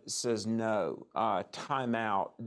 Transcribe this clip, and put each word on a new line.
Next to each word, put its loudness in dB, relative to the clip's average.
says, 0
"No, 0
uh, 2
time -2
out. 0